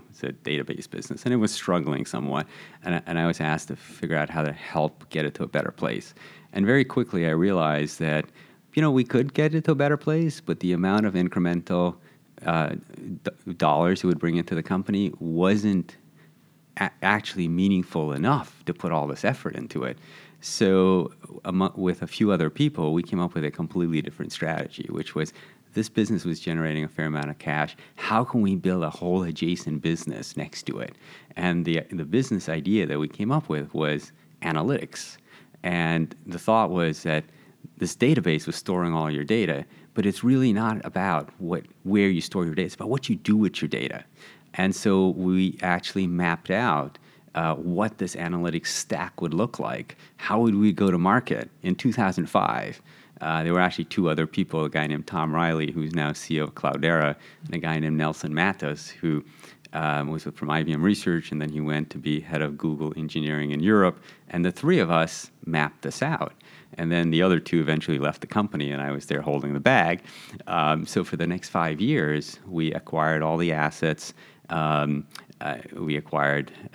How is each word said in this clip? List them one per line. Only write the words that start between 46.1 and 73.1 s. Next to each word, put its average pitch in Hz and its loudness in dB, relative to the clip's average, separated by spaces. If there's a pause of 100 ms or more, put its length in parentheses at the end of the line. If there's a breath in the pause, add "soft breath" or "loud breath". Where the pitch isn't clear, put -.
out, 92 0 (360 soft breath)
uh, 82 0
what 87 -2
this 90 -4
analytics 85 -2
stack - -6
would 82 -2
look 101 0
like. 62 -6 (220 soft breath)
How 110 0
would 113 4
we 104 6
go 98 4
to 87 2
market? 92 2 (140)
In 92 0
two 117 0
thousand 92 2
five, - 0 (400 soft breath)
uh, 80 0
there 85 2
were 90 6
actually 87 2
two 87 2
other 78 2
people, 80 -2
a 73 -4
guy 78 0
named 76 -4
Tom 78 -2
Riley, 82 0
who's 80 -4
now 76 0
C - -6
E 76 0
O - 0
of 73 -6
Cloudera, 73 2 (300 loud breath)
and - -8
a - -4
guy 80 0
named 78 0
Nelson 78 -2
Matos, 80 -2
who, 76 -2 (480 loud breath)
um, 76 -2
was 78 -6
from - -8
I 78 0
B 80 -2
M 76 0
Research, 90 2
and 76 -4
then 76 -4
he 76 -4
went 76 -2
to - -12
be 76 -2
head 78 -4
of 73 -4
Google 78 -2
Engineering 76 -2
in 73 -2
Europe. 95 6 (280 loud breath)
And 87 0
the 90 2
three 160 2
of 85 2
us 82 0 (140)
mapped 76 -2
this - -6
out. - -2 (400 loud breath)
And 82 -2
then 85 2
the 82 4
other 90 6
two 85 2
eventually 78 0
left 73 -2
the - -10
company, 73 -2
and 71 -4
I 69 -4
was 71 -6
there 73 -2
holding 71 -2
the 71 -2
bag. 87 2 (440 loud breath)
Um, 80 2
so 90 -2
for - -6
the 82 -2
next 87 -6
five 80 -2
years, 82 0
we 80 -2
acquired 78 0